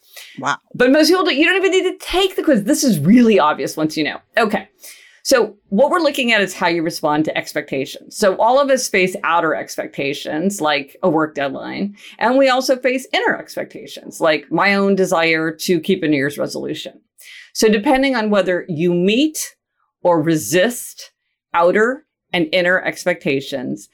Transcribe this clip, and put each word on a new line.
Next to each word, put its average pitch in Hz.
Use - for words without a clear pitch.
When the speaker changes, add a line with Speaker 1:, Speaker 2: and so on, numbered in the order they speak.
Speaker 1:
Wow. 135
Speaker 2:
But 254
most 302
people 370
don't, 320
you 294
don't 359
even 370
need 370
to 359
take 381
the 359
quiz. 269
This 240
is 214
really 214
obvious 151
once 156
you 156
know. 110
Okay. -
So 240
what 247
we're 359
looking 277
at 208
is 190
how 180
you 170
respond 156
to -
expectations. -
So 190
all 247
of 277
us 262
face 185
outer 160
expectations, 143
like 147
a 185
work 156
deadline, 135
and 247
we 269
also 262
face 254
inner 427
expectations, -
like 156
my 185
own 196
desire 165
to 175
keep 185
a 151
New 147
Year's 139
resolution. 139
So 220
depending 262
on 214
whether 185
you 175
meet 220
or 170
resist 165
outer 208
and 175
inner 180
expectations, 139